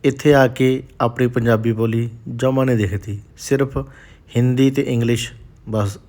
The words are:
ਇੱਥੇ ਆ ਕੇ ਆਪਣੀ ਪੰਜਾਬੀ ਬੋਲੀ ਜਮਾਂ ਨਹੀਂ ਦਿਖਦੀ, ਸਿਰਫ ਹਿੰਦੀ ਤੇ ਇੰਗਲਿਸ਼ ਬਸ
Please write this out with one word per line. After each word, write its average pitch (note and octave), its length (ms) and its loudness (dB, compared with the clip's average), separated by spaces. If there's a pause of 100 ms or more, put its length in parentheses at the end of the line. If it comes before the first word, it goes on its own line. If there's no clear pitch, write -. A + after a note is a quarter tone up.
ਇੱਥੇ C#3 300 4
ਆ C3+ 120 6
ਕੇ C3 360 0 (180)
ਆਪਣੀ A#2+ 260 0
ਪੰਜਾਬੀ A#2 460 0
ਬੋਲੀ A2+ 380 -2 (260)
ਜਮਾਂ C3 300 0
ਨਹੀਂ B2+ 100 2
ਦਿਖਦੀ, G2+ 440 -4 (160)
ਸਿਰਫ C3+ 420 -2 (580)
ਹਿੰਦੀ B2+ 340 2
ਤੇ C3+ 120 -2
ਇੰਗਲਿਸ਼ A#2 500 -2 (360)
ਬਸ G#2 300 -4 (100)